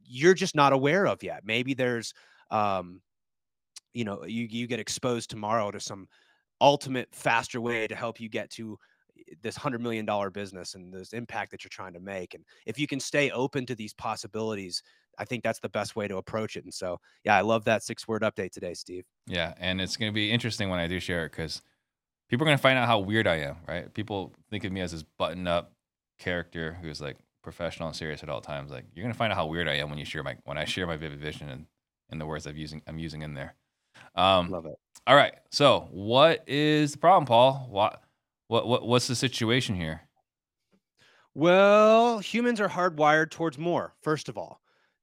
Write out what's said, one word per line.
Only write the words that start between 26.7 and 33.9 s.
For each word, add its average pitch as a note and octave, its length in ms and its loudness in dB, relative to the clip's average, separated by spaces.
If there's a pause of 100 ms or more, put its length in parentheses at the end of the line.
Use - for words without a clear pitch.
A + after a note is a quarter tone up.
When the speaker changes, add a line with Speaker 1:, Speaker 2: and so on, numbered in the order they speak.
Speaker 2:
who's, D#2 180 -10
like, D2 180 -10 (260)
professional D#2+ 460 -8
and D2 60 -10
serious D#2 280 -8
at D2+ 60 -12
all C#2 120 -8
times. C#2+ 300 -10
Like, B1+ 140 -14 (100)
you're E2+ 80 -14
gonna A#2+ 100 -4
find A2+ 180 0
out F#2+ 60 -4
how E2+ 80 0
weird E2 220 -2
I D2 80 0
am D2 160 -4
when D2 80 -8
you C#2 60 -10
share D2+ 180 -8
my, C#2 220 -8
when C#2+ 120 -8
I D2+ 80 -4
share F2+ 220 -4
my E2 100 -4
vivid D2 220 -10
vision D2+ 300 -10
and, C2+ 180 -14 (420)
and D#2 100 -10
the D#2 60 -8
words D2+ 220 -8
I'm D2+ 100 -12
using, D#2 300 -12
I'm D#2+ 100 -12
using D#2 240 -10
in D2+ 140 -10
there. C#2 200 -14 (600)